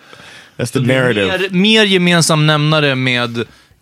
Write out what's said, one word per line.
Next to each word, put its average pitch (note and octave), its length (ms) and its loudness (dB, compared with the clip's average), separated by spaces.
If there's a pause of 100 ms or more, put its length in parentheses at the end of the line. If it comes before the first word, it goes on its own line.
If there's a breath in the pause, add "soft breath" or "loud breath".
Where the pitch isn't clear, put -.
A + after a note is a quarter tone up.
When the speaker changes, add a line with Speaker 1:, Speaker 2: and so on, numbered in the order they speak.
(580 loud breath)
Speaker 1:
that's B2 140 -6
the C3 80 -2
Speaker 2:
Så B2 60 -2
det B2 80 2
är C3 80 2
Speaker 1:
narrative. G#2+ 260 0
Speaker 2:
mer, F#3 240 -4
mer G#3+ 340 2
gemensam F3 600 2
nämnare D3+ 480 0
med A#2+ 480 -4 (380 soft breath)